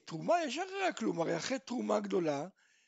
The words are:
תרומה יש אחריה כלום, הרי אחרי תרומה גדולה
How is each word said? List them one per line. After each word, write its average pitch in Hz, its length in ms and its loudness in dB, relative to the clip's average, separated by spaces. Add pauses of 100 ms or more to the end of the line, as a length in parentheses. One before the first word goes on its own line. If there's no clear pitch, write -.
תרומה 247 380 0
יש 262 140 -2
אחריה 381 360 -2
כלום, 175 280 0
הרי 165 160 2
אחרי 254 220 -2
תרומה 208 400 0
גדולה 175 480 0 (400)